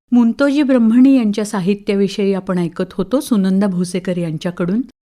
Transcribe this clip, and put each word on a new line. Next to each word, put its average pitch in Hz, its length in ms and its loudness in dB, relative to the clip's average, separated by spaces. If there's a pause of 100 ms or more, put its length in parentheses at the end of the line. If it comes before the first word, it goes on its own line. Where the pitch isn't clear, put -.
(120)
मुंतोजी 247 500 2
ब्रह्मणी 254 540 4
यांच्या 214 280 0
साहित्याविषयी 196 880 -2
आपण 185 240 -4
ऐकत 180 340 -4
होतो 196 280 -2
सुनंदा 196 460 0
भोसेकर 180 520 -4
यांच्याकडून 175 640 -4 (300)